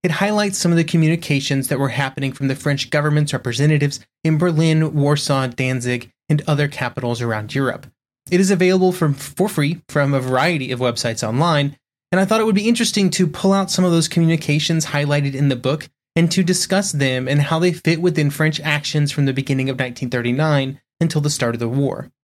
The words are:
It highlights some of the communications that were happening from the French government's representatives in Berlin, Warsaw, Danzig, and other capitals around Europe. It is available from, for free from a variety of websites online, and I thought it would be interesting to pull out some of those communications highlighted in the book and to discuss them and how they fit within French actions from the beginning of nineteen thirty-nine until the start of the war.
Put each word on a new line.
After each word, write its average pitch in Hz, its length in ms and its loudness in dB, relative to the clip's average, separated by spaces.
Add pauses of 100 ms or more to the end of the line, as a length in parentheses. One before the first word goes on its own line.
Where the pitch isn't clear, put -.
It 175 80 0
highlights 208 460 0
some 170 140 0
of 170 60 4
the 165 60 2
communications 156 840 0
that 131 100 -2
were 139 100 0
happening 135 440 -4
from 139 160 -4
the 135 80 -2
French 143 320 -2
government's 151 420 0
representatives 143 720 0 (200)
in 160 160 2
Berlin, 160 560 2
Warsaw, 143 540 0
Danzig, 123 640 -4 (160)
and 147 180 2
other 147 220 2
capitals 120 540 -4
around 110 340 -4
Europe. 131 320 -2 (420)
It 180 120 4
is 190 100 4
available 185 400 4
from, 160 220 0
for - 340 -4
free 151 400 -2
from 139 260 0
a 135 60 2
variety 131 540 0
of 123 80 -4
websites 117 440 -2
online, 143 520 0 (340)
and 180 80 2
I 196 60 4
thought 220 160 2
it 214 40 2
would 220 80 2
be 208 140 0
interesting 233 440 2
to 185 160 0
pull 196 260 0
out 196 180 0
some 185 140 2
of 175 60 4
those 165 180 2
communications 160 800 0
highlighted 143 480 0
in 143 120 2
the 135 80 2
book 135 340 -4 (240)
and 165 160 2
to 190 140 2
discuss 185 480 0
them 131 340 0
and 143 180 2
how 160 140 0
they 175 140 2
fit 165 300 -2
within 156 280 2
French 156 300 -2
actions 147 540 -2
from 147 100 0
the 135 80 2
beginning 131 380 -2
of 127 100 -6
nineteen 123 300 -4
thirty-nine 135 720 0 (180)
until 156 220 0
the 147 80 0
start 120 260 -2
of 117 40 -8
the 117 100 -2
war. 139 420 -4 (120)